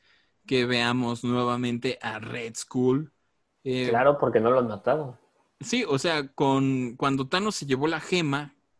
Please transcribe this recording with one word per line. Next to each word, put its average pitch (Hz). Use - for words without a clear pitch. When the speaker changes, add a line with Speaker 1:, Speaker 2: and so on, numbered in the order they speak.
Speaker 1:
que 127
veamos 120
nuevamente 123
a 110
Red 113
Skull. 131
Eh, 127
Speaker 2:
Claro, 135
porque 117
no 113
lo 131
han 120
matado. 127
Speaker 1:
sí, 233
o 139
sea, 151
con, 135
cuando 139
Thanos 196
se 147
llevó 135
la 160
gema, 147